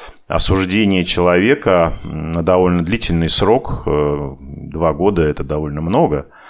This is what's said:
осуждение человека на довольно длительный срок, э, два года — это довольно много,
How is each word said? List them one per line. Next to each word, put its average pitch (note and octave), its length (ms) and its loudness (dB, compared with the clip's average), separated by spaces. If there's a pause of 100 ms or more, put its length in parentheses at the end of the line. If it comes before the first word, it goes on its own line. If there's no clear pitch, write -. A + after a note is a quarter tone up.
(280)
осуждение F#2+ 760 2
человека F2+ 960 2
на D#2 400 -4
довольно F2+ 400 4
длительный E2 460 -2
срок, - 560 0
э, D2 540 -2
два C#2 540 -4
года — F2 300 0
это D2+ 200 -2
довольно D2+ 380 -6
много, E2+ 460 0 (220)